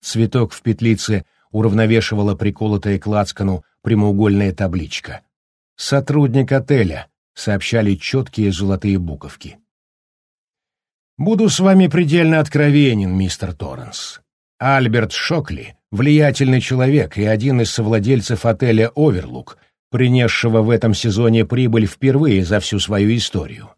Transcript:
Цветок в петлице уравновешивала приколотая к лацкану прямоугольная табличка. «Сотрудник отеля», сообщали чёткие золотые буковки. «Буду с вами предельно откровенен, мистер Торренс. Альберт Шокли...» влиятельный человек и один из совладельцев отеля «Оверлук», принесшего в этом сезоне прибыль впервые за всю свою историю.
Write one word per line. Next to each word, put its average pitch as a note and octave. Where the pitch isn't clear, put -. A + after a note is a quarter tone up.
Цветок A2+
в -
петлице A2
уравновешивала A2
приколотая G#2
к -
лацкану G2
прямоугольная G2+
табличка. E2+
«Сотрудник C#3
отеля», A#2
сообщали G#2
чёткие G#2+
золотые G2
буковки. D2+
«Буду G3+
с -
вами F#3+
предельно D#3+
откровенен, C#3+
мистер F#2+
Торренс. C2
Альберт A#2+
Шокли...» -
влиятельный C#3
человек C3
и G#2
один A#2
из G#2+
совладельцев A2
отеля A#2
«Оверлук», F#2
принесшего A#2
в A2
этом A2+
сезоне A2+
прибыль A#2
впервые C3+
за G2
всю G2+
свою G#2
историю. A2